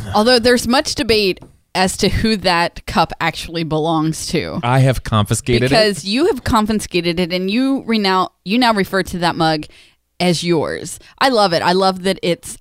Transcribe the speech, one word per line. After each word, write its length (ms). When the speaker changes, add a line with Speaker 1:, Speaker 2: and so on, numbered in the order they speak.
Speaker 1:
Although 220
there's 280
much 280
debate 460
as 220
to 100
who 300
that 480
cup 340
actually 420
belongs 680
to. 360
Speaker 2:
I 160
have 240
confiscated 600
it. 60
Speaker 1:
Because 340
you 240
have 160
confiscated 760
it, 120
and 180
you 340
re-, 140
now, 320
you 140
now 140
refer 320
to 140
that 180
mug 300
as 240
yours. 560
I 100
love 240
it. 100
I 100
love 320
that 180
it's, 380